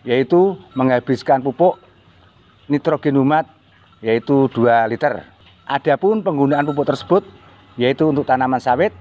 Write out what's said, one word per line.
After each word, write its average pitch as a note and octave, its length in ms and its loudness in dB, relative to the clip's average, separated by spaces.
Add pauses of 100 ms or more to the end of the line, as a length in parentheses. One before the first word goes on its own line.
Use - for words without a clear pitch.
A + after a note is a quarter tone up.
yaitu E3+ 560 0 (160)
menghabiskan C3 640 0
pupuk C#3 400 0 (880)
nitrogen D3 480 -2
humat D3 320 0 (560)
yaitu B2+ 480 0
dua A#2 400 2
liter. A2+ 320 -4 (400)
Adapun D#3 560 -2
penggunaan C#3+ 480 0
pupuk C#3+ 160 -4
tersebut E3+ 400 -2 (560)
yaitu C3+ 320 0
untuk C#3 160 -2
tanaman C3 320 0
sawit C#3+ 420 -2